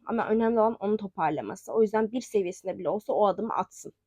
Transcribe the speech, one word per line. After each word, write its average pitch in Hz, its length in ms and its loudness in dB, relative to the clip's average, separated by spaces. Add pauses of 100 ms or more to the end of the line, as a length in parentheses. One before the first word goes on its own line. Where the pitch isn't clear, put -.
ama 214 240 -2
önemli 226 300 4
olan 220 200 4
onun 208 180 0
toparlaması. 156 760 -4
O 226 80 4
yüzden 220 300 2
bir 247 100 -4
seviyesinde 185 580 -4
bile 185 100 -4
olsa - 240 -2
o 208 140 4
adımı 202 260 -2
atsın. - 400 -6 (140)